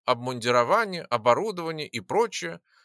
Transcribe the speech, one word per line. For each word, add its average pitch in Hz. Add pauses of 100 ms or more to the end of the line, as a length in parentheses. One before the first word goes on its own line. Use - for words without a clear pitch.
обмундирование, 127
оборудование 156
и 117
прочее, 170 (240)